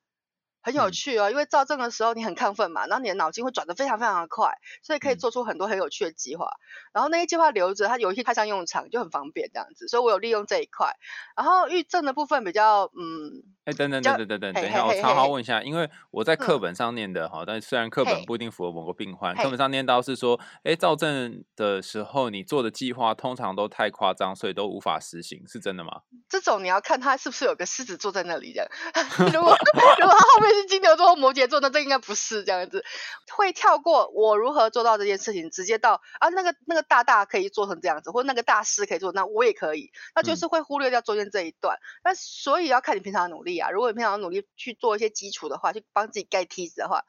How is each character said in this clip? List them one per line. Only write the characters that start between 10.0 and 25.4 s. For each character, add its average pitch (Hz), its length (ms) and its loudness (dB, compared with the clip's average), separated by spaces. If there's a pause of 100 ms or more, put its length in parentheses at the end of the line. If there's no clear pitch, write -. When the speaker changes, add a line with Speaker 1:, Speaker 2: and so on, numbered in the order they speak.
Speaker 1:
我 226 80 2
有 190 60 4
利 220 120 -6
用 208 160 0
这 190 140 -2
一 - 60 -4
块。 - 280 -4 (420)
然 233 100 -2
后 349 220 4
郁 339 160 -2
症 339 220 -2
的 269 80 -2
部 294 120 -4
分 269 180 0
比 175 80 -4
较， 214 320 4 (160)
嗯， 160 440 -12 (200)
Speaker 2:
哎， 151 80 -6
等 143 180 -2
等， 135 120 -2
Speaker 1:
比 127 40 -2
较， - 120 2
Speaker 2:
等 110 100 -6
等， 104 120 -4
等 98 140 -6
等， 95 80 -2
Speaker 1:
嘿， - 20 -
Speaker 2:
等 98 60 -4
一 107 40 -4
下， 147 140 0
Speaker 1:
嘿， - 20 2
嘿， 110 80 2
Speaker 2:
我 101 40 -6
插 131 120 2
话 135 140 4
问 139 120 -2
一 117 60 -8
下， 113 140 -2
Speaker 1:
嘿。 104 60 -6
Speaker 2:
因 143 100 -8
为 165 140 -2 (220)
我 110 120 -4
在 160 120 2
课 190 240 0
本 90 160 -4
上 120 200 -4
念 104 180 -6
的 82 160 -6
哈， 80 140 -12
Speaker 1:
嗯。 - 40 -12
Speaker 2:
但 110 140 -8
虽 127 180 -4
然 113 100 -4
课 135 140 -2
本 156 220 -2
不 117 100 -6
一 - 20 -4
定 113 140 -10
符 90 140 -8
合 87 60 -4
某 82 140 -12
个 85 60 -8
病 98 240 -14
患， 90 200 -6
Speaker 1:
嘿。 - 20 -6
嘿。 233 80 -2
Speaker 2:
课 139 60 -2
本 127 60 -6
上 135 140 0
念 135 140 -4
到 123 160 2
是 123 160 -6
说， 120 200 0 (260)
哎， 160 120 0
躁 165 220 0
症 139 480 -6 (100)
的 101 260 -2
时 107 220 -10
候 127 260 -4
你 101 140 -8
做 143 180 -2
的 113 80 -4
计 123 220 -8
划 117 220 -2
通 127 200 -8
常 113 220 -8
都 104 140 -2
太 107 200 -2
夸 95 240 -2
张， 95 220 -4
所 - 140 -8
以 92 40 -6
都 98 140 -4
无 98 140 -10
法 80 180 -2
实 85 220 -14
行， - 260 -18